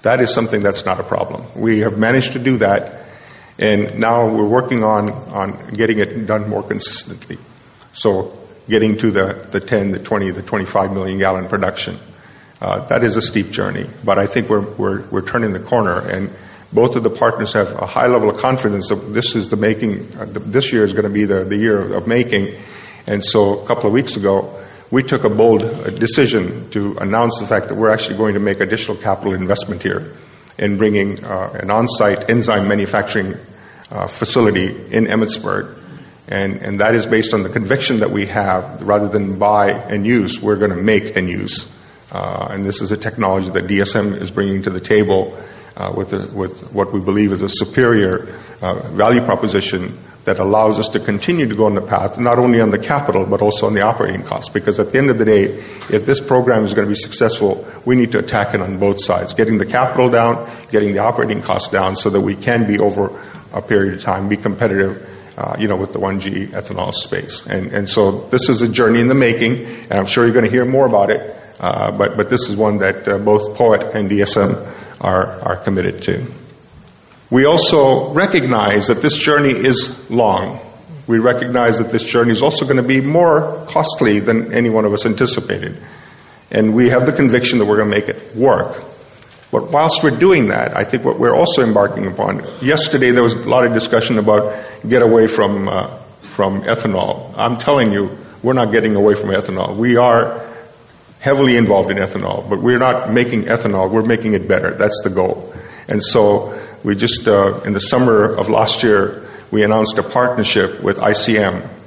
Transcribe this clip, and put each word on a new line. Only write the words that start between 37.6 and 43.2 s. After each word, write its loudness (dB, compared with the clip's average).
that 0
we -2
have, -4
rather 2
than -2
buy 4
and -4
use, -2
we're 0
gonna 0
make 0
and -2
use. -6
Uh, -8
and -6
this -4
is -4
a -2
technology -2